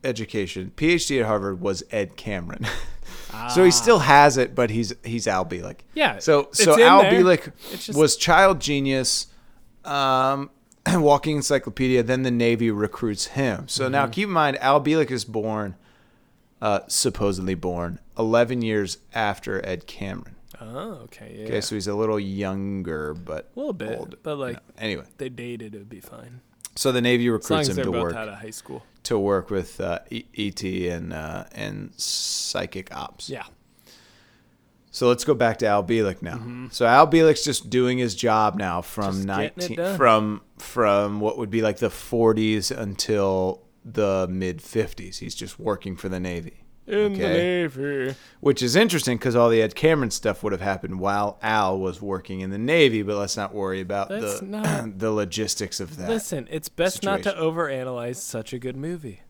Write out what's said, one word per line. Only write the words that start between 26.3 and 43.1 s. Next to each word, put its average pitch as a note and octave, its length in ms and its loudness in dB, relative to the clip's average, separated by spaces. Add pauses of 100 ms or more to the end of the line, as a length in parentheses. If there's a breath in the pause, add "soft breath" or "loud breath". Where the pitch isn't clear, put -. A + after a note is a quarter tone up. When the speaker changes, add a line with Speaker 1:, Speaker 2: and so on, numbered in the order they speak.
Speaker 1:
So - 160 0
the B2 100 2
Navy A#2+ 240 4
Speaker 2:
As B2 40 4
long A2+ 40 2
Speaker 1:
recruits A2+ 280 0
Speaker 2:
as C#3+ 80 0
Speaker 1:
him F#2+ 60 -2
Speaker 2:
they're - 100 -2
Speaker 1:
to F#2+ 60 -2
Speaker 2:
both F2 120 -2
Speaker 1:
work, E2+ 120 -2
Speaker 2:
out A2 140 -8
of G2 60 -14
high A2 160 -16
school. - 320 -16 (200)
Speaker 1:
to A2+ 160 0
work G2 300 2
with, F#2+ 320 -4
uh, F2 180 -4 (120)
E-, A2+ 220 -10
E G#2 180 -4
T F#2 360 -4
and, F2 240 -6
uh, D#2 400 -10
and G1+ 480 -10
psychic - 960 -6
ops. - 340 -14
Speaker 2:
Yeah. A#2+ 140 -12 (1500 soft breath)
Speaker 1:
So - 160 0
let's A#2+ 160 2
go D3+ 100 2
back A#2 260 2
to A#2 80 2
Al G#2 160 2
Bielek G2 380 0
now. E2+ 140 -8
Speaker 2:
Mm-hmm. A#2+ 360 -12
Speaker 1:
So - 140 0
Al C3 220 8
Bielek's D#3+ 360 6
just C#3 260 -4
doing B2 300 2
his A#2 160 -2
job G#2+ 400 2
now F#2 260 -2
from G2 340 -6
Speaker 2:
Just G2 120 -4
getting G2 180 -2
it - 120 -10
Speaker 1:
nineteen, F3 200 -6
Speaker 2:
done. F#3 200 -4
Speaker 1:
from, A2 440 2 (160)
from G#2 600 0
what G#2+ 180 -4
would A2+ 140 -6
be, A2+ 100 0
like, G#2+ 160 0
the A#2 120 0
forties A2 840 0
until G2 920 -2 (200)